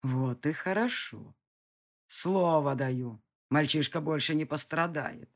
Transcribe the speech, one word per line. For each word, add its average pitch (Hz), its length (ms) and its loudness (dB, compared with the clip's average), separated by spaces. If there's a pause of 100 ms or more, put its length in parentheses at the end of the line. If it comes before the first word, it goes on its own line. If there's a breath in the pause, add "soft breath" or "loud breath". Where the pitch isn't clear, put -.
Вот 127 440 -2
и 151 60 0
хорошо. - 800 -4 (720)
Слово 165 680 4
даю, 127 480 -4 (280)
мальчишка 151 500 2
больше 156 340 0
не 156 100 0
пострадает 156 920 -4